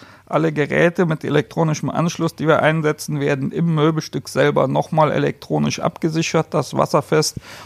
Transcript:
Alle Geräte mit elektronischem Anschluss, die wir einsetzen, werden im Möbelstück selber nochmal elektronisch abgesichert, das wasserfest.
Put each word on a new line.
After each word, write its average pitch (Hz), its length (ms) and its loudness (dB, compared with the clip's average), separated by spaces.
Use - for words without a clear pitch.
Alle 156 220 0
Geräte 151 540 2
mit 156 180 -4
elektronischem 156 680 -2
Anschluss, 165 460 -2
die 156 120 -2
wir 151 140 4
einsetzen, 151 600 0
werden 143 300 -2
im 170 240 0
Möbelstück 156 540 0
selber 143 380 2
nochmal 151 440 0
elektronisch 147 680 -2
abgesichert, 165 720 -2
das 143 220 -2
wasserfest. 147 640 0